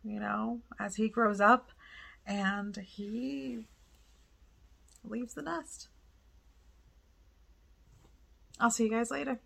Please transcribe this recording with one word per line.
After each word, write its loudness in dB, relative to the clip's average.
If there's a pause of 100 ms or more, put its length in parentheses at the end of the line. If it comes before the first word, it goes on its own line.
you -6
know, -2 (180)
as -4
he 2
grows 2
up 8 (520)
and -2
he -6 (1400)
leaves -8
the -8
nest. -6 (2750)
I'll 6
see 2
you 4
guys 0
later. -2